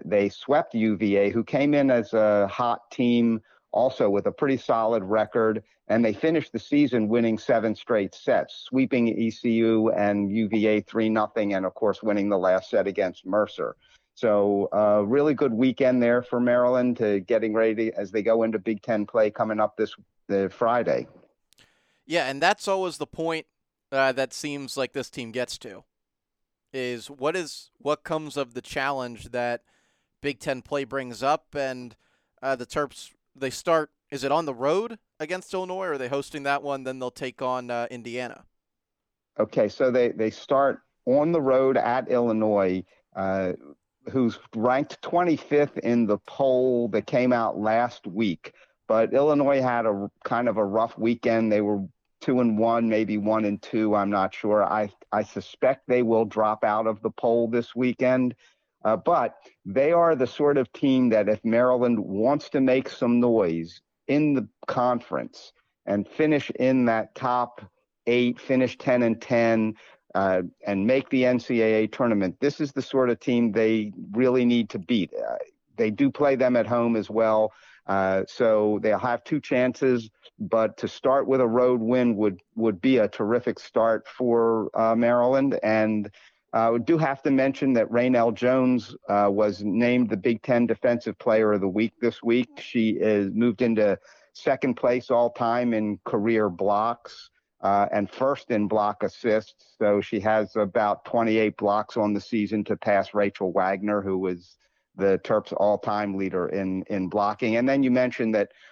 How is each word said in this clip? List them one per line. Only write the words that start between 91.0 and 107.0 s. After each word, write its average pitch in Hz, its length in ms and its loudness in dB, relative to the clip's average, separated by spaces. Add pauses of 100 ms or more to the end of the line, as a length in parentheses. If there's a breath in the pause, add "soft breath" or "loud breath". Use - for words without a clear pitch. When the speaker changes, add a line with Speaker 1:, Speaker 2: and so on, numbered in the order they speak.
Speaker 1:
Player 110 320 2
of 104 80 2
the 95 80 -2
Week 107 320 0
this 117 240 -2
week. 120 240 2 (100)
She 110 340 0
is 101 420 0
moved 113 280 0
into 107 380 2 (320 soft breath)
second 131 440 -2
place 123 360 -2
all 120 200 2
time 120 420 0
in 104 320 -2
career 107 440 0
blocks, 101 800 -2 (300)
uh, 101 320 2
and 104 180 -2
first 131 420 -4
in 104 180 0
block 104 340 -2
assists. - 760 -4
So 104 200 2
she 98 220 -4
has 110 340 0
about 104 480 0
twenty-eight 110 540 0
blocks 104 400 -2
on 104 160 0
the 101 80 -4
season 104 440 -2
to 107 120 -4
pass 98 360 0
Rachel 101 380 -2
Wagner, 98 500 0
who 95 160 -2
was 92 380 -6 (400)
the 95 300 2
Terps' 107 320 0
all-time 104 580 0
leader 92 320 -4
in, 92 360 -4
in 92 260 -4